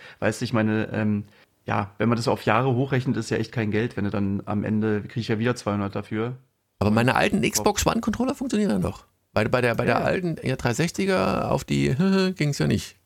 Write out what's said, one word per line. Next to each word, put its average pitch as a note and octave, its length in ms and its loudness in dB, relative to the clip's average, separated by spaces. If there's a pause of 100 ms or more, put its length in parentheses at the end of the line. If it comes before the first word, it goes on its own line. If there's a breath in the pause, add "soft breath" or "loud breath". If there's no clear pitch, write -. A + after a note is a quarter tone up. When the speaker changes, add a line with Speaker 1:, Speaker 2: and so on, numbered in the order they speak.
(200 loud breath)
Speaker 1:
Weißt G#2+ 220 -2
du, B2 40 -4
ich A2 80 -6
meine, A2 380 2
ähm, G#2 340 -2 (400 soft breath)
ja, G#2+ 320 -2
wenn A2 120 2
man A#2+ 80 2
das A#2 100 -4
auf G#2+ 160 0
Jahre A#2+ 300 2
hochrechnet, B2+ 440 0
ist A2+ 120 -4
ja G#2+ 80 0
echt A2+ 140 -2
kein G#2+ 200 -2
Geld, A2 260 0
wenn G2 80 -2
du G2+ 60 0
dann G2+ 340 -2
am G#2 180 -2
Ende, G#2+ 380 0
krieg - 200 -10
ich G2+ 80 -6
ja G#2+ 100 0
wieder A#2+ 160 0
zweihundert G2+ 400 -2
dafür. A2 400 -4 (440)
Speaker 2:
Aber G#2 120 2
meine A#2 240 4
alten F#3+ 220 2
Speaker 1:
Und - 120 2
Speaker 2:
Xbox G#3 360 2
One A3+ 160 2
Controller B3 340 -2
funktionieren G#3+ 360 -2
dann G#2+ 100 0
doch. - 240 -6 (280)
Bei, G#2+ 140 2
bei B2 140 2
der, A#2+ 140 2
bei - 100 -2
der A#2 100 2
Speaker 1:
Ja, - 60 2
ja. - 40 0
Speaker 2:
alten, F3 380 0
ja, B2+ 140 -2
drei A#2+ 160 0
sechziger F#3+ 760 0
auf C#3 120 0
die C#3 320 0
<laughs> F#3 420 2
ging's D3 220 0
ja D#3 80 2
nicht. - 380 -2